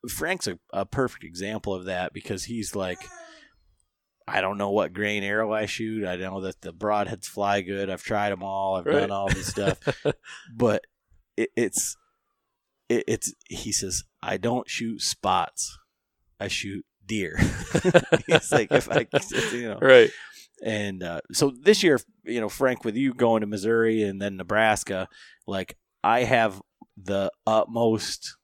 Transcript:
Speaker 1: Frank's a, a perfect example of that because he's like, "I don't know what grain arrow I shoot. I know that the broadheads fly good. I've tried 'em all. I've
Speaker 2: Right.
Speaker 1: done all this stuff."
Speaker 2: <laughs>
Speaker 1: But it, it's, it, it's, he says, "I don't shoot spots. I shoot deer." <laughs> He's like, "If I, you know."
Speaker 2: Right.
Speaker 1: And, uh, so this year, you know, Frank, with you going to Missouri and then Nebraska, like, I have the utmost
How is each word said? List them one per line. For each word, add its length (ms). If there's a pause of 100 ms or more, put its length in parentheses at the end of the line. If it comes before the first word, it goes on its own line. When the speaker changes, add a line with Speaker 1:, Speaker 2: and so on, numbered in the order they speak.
Speaker 1:
Frank's 400
a, 100 (140)
a 140
perfect 400
example 480
of 120
that 280
because 320
he's 300
like, 240 (1300)
"I 140
don't 180
know 100
what 240
grain 300
arrow 300
I 120
shoot. 400
I 100
know 260
that 200
the 120
broadheads 520
fly 360
good. 280
I've 140
tried 280
'em 120
all. 320
I've 100
Speaker 2:
Right. 160
Speaker 1:
done 100
all 180
this 180
stuff." 320 (240)
Speaker 2:
<laughs> 520
Speaker 1:
But 300 (520)
it, 180
it's, 400 (960)
it, 180
it's, 260 (140)
he 240
says, 320 (180)
"I 160
don't 320
shoot 320
spots. 760 (640)
I 80
shoot 380 (200)
deer." 320
<laughs> 880
He's 240
like, 200
"If 200
I, 160 (440)
you 180
know." 120
Speaker 2:
Right. 300 (500)
Speaker 1:
And, 420
uh, 180 (100)
so 200 (100)
this 220
year, 160 (260)
you 160
know, 80
Frank, 340
with 140
you 160
going 280
to 60
Missouri 560
and 180
then 140
Nebraska, 720 (400)
like, 300 (260)
I 220
have 360 (360)
the 340 (160)
utmost 960